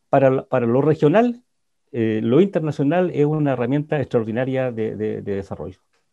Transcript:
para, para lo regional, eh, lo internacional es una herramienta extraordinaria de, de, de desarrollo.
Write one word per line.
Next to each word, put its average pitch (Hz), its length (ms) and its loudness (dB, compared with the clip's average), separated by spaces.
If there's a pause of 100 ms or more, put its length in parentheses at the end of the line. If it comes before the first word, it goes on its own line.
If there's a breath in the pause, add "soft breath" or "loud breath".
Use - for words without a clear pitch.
para, 135 360 4
para 123 220 -2
lo 123 160 2
regional, 160 580 2 (520)
eh, 110 300 0
lo 120 180 4
internacional 165 760 0
es 147 100 2
una 151 280 0
herramienta 139 480 -2
extraordinaria 127 720 -2
de, 110 240 -6
de, 107 260 -6
de 101 140 -6
desarrollo. 95 420 -10 (340)